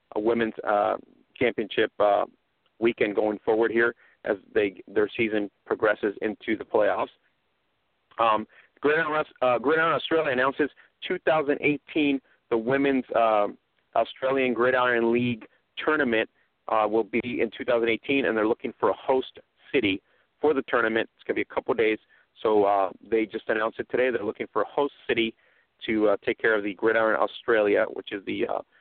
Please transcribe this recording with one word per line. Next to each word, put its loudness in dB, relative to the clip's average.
a 0
women's, 0
uh, 0
championship, -2
uh, 4
weekend 0
going 0
forward 2
here 0
as -2
they, -2
their 0
season -2
progresses 0
into -4
the -10
playoffs. 0
Um, 2
Gridiron 0
West, -2
uh, 4
Gridiron 2
Australia 0
announces 0
two -6
thousand 0
eighteen, 0
the 2
Women's, 2
uh, 4
Australian 0
Gridiron 2
League -2
tournament, 0
uh, 2
will 2
be -4
in 0
two -10
thousand 0
eighteen, -2
and 0
they're 0
looking -4
for 2
a 0
host -4
city 0
for 2
the -2
tournament. 0
It's -20
gonna -4
be -2
a -4
couple -4
days, 0
so, 4
uh, 2
they 2
just -10
announced -2
it -10
today. 0
They're -4
looking -8
for 0
a -2
host -2
city -2
to, 2
uh, 2
take -2
care 2
of -2
the -6
Gridiron 2
Australia, 2
which -12
is -8
the, -4
uh, -4